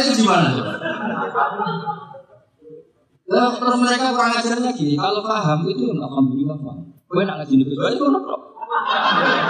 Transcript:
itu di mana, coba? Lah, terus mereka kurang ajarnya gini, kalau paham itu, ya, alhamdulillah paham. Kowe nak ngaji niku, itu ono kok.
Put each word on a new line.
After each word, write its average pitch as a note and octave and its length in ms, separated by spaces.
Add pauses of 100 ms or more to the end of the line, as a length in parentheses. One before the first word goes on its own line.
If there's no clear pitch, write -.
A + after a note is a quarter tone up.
itu A3 160
di - 20
mana, E3+ 300
coba? - 180 (2500)
Lah, A#3+ 320
terus B3 240
mereka B3 340
kurang A#3+ 220
ajarnya A#3+ 400
gini, D3 240
kalau G3+ 240
paham E3+ 420
itu, A#3 240
ya, E3+ 60
alhamdulillah C#3 640
paham. - 320 (160)
Kowe F3+ 160
nak D#3 160
ngaji C3+ 160
niku, C3 160
itu - 320
ono C#4 160
kok. - 200 (1080)